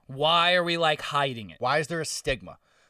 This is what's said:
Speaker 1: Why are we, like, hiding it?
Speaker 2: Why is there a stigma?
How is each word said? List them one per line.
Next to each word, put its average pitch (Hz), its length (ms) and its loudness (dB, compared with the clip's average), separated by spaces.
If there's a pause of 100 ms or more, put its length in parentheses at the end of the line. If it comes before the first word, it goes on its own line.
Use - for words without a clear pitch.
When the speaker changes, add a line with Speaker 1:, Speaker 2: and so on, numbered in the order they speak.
Speaker 1:
Why 165 480 2
are 180 100 4
we, 170 140 0
like, 156 240 2
hiding 131 480 -2
it? 80 100 -18
Speaker 2:
Why 135 200 0
is 151 80 -2
there 165 140 -4
a 147 40 -6
stigma? 98 540 -6 (300)